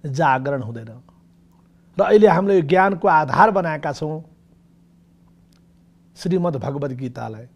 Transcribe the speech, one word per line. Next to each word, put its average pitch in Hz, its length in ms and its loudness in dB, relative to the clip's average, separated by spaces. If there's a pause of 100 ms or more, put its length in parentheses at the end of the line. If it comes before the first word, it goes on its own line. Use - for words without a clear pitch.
जागरण 139 560 0
हुँदैन। 113 400 -14 (960)
र 196 40 4
अहिले 208 240 6
हामीले 196 280 4
यो 180 60 4
ज्ञानको 185 460 2
आधार 165 440 4
बनाएका 160 400 -4
छौँ 156 320 -8 (1900)
श्रीमद् 170 400 -2
भगवत 139 360 -6
गीतालाई। 120 540 -12 (100)